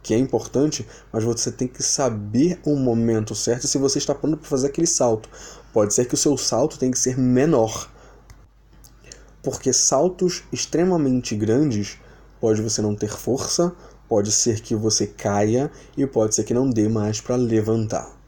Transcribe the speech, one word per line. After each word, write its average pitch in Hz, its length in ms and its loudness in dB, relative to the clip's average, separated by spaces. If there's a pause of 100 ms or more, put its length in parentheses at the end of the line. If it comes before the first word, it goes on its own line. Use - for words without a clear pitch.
que - 140 -2
é 113 40 4
importante, 131 680 0 (260)
mas 110 120 -2
você 117 260 -2
tem 127 160 -4
que 123 160 -8
saber 123 800 0
o 147 120 2
momento 117 580 2
certo 120 320 -2
se - 120 0
você 139 200 2
está 139 160 -2
pronto 151 220 -2
pra - 120 -16
fazer 139 200 0
aquele 165 180 0
salto. 117 420 0 (440)
Pode 104 220 2
ser 123 120 2
que - 80 -4
o - 20 0
seu 143 200 2
salto 120 420 -2
tenha 131 140 0
que - 60 -2
ser 127 200 -2
menor, 127 680 2 (1500)
porque 131 300 -2
saltos 175 800 0
extremamente 151 840 0
grandes, 110 640 0 (420)
pode 107 220 2
você 110 180 -2
não 107 140 0
ter 104 160 -4
força, 170 640 -2 (360)
pode 107 220 2
ser 110 300 0
que - 140 -4
você 107 320 0
caia 107 640 0 (260)
e 139 100 0
pode 110 280 0
ser 107 100 0
que 117 100 -2
não 131 140 2
dê 110 200 2
mais 107 320 -2
pra - 140 -4
levantar. 110 760 0 (180)